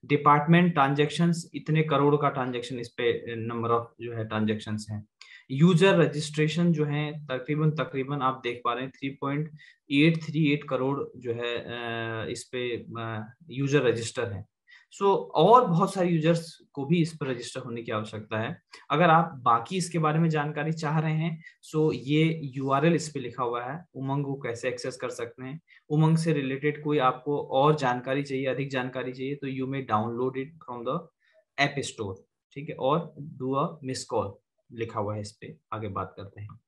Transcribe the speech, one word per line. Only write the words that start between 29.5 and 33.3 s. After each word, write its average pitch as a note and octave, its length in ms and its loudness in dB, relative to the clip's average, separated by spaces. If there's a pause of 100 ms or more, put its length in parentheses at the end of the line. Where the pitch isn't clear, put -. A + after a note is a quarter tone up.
may C3 260 -6
download A#2 400 0
it C3+ 160 -6
from A#2+ 400 -12
the D#3 120 -2 (680)
app C#3+ 240 -4
store, G2 240 -6 (380)
ठीक D3+ 160 -12
है, - 60 -10
और D#3 460 0
do C3 340 -6